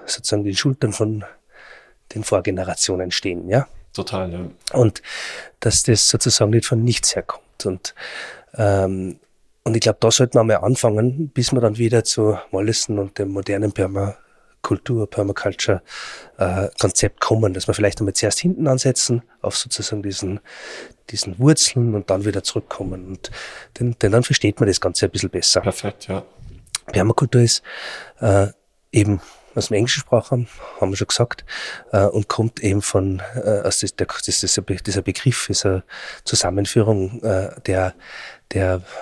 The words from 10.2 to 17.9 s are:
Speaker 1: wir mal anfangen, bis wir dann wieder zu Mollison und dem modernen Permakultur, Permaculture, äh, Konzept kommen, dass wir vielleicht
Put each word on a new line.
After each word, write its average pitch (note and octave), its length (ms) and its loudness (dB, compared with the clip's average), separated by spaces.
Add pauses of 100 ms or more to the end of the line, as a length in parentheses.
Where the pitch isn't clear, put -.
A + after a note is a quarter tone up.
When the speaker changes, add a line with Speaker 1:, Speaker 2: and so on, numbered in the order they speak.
Speaker 1:
wir A#2 60 8
mal A2 140 4
anfangen, B2+ 720 2
bis - 220 -2
wir C3 80 2
dann A2 200 2
wieder A#2 240 4
zu G#2+ 340 2 (140)
Mollison G#2 480 -2
und G2 180 -6
dem G2 120 -2
modernen G2 420 -2
Permakultur, - 1400 -4
Permaculture, G2 720 0 (560)
äh, G2 300 0 (120)
Konzept - 400 0
kommen, A2 340 2
dass F#2+ 140 -4
wir G#2+ 60 0
vielleicht G#2 260 2